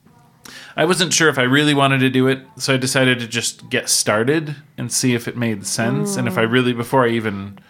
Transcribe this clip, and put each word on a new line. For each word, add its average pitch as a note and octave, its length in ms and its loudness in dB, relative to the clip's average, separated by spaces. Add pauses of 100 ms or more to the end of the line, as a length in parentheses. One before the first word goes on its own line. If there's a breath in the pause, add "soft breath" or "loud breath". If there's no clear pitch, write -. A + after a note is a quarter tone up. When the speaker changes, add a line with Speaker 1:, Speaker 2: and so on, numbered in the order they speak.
(760 loud breath)
Speaker 1:
I C#3+ 80 2
wasn't E3+ 280 0
sure D#3+ 160 4
if C3 80 0
I C3 60 2
really C#3+ 300 4
wanted C3+ 280 2
to C3 80 4
do B2+ 180 2
it, C3+ 140 0 (160)
so C3+ 180 0
I - 20 2
decided B2+ 420 2
to A#2 80 -8
just A2+ 420 -6
get A#2+ 200 -2
started C#3+ 640 0 (220)
and A#2+ 140 -8
see B2+ 220 0
if A#2 140 -4
it - 80 -8
made A2+ 300 -4
sense, C3+ 500 -2
and B2+ 120 -4
if A2+ 100 -4
I A2+ 80 2
Speaker 2:
Mm. A2+ 60 -2
Speaker 1:
really, B2 220 2
before A#2+ 320 0
I A#2 40 2
even, G2+ 500 -4 (100 soft breath)